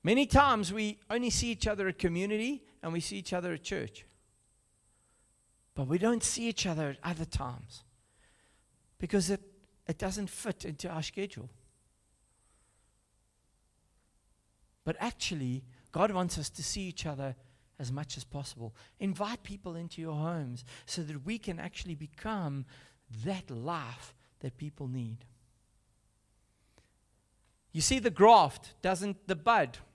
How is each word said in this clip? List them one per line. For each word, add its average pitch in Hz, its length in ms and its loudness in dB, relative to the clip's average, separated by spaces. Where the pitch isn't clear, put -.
Many 240 220 6
times 226 480 6
we 214 260 -2
only 240 200 0
see 240 200 2
each 226 160 -2
other 202 220 2
at 180 100 -2
community 208 680 0
and 165 100 -4
we 170 80 0
see 170 160 -4
each 196 160 -8
other 180 220 -2
at 151 100 -8
church. 151 420 -6
But 139 120 -2
we 156 100 2
don't 226 240 4
see - 280 0
each - 180 -2
other 156 220 0
at 139 120 -8
other 165 240 -4
times - 600 -6
because 180 300 2
it, 196 100 0
it 156 100 -2
doesn't 190 320 -4
fit - 360 -8
into 160 240 -8
our 160 120 -4
schedule. 190 480 -8
But 160 160 -2
actually, 139 640 -2
God 202 200 4
wants 180 260 0
us 151 140 -6
to - 100 -12
see - 200 -4
each 180 240 -8
other 139 300 -4
as 127 120 -6
much 147 260 -6
as 131 60 -12
possible. 117 520 -10
Invite 196 440 -2
people 196 320 -10
into 165 260 -8
your 160 140 -4
homes 147 500 -4
so - 160 -6
that 147 240 -8
we 220 140 -4
can 175 200 -6
actually 175 360 -8
become 156 680 -4
that 185 260 -4
life 127 640 -8
that 127 160 -8
people 147 300 -8
need. 120 380 -6
You 160 100 -2
see, 262 180 4
the 220 120 2
graft 185 680 8
doesn't, 190 460 -2
the 190 80 0
bud 160 440 4